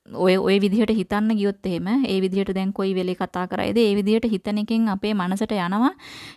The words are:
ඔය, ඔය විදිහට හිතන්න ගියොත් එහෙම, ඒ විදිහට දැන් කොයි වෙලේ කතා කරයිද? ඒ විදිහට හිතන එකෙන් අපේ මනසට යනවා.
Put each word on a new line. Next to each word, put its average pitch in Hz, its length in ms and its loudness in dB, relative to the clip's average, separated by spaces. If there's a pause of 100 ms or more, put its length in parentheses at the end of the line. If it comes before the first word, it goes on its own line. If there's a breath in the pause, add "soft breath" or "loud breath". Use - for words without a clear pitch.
ඔය, 185 280 2
ඔය 190 240 2
විදිහට 208 300 2
හිතන්න 220 460 0
ගියොත් 202 300 -2
එහෙම, 175 220 -2 (160)
ඒ 190 160 0
විදිහට 190 340 0
දැන් 190 180 -2
කොයි 196 220 -2
වෙලේ 180 200 0
කතා 180 320 -4
කරයිද? 202 300 -2
ඒ 214 180 4
විදිහට 208 300 2
හිතන 208 340 -2
එකෙන් 226 300 0
අපේ 208 260 -2
මනසට 196 380 -2
යනවා. 208 400 0 (440 loud breath)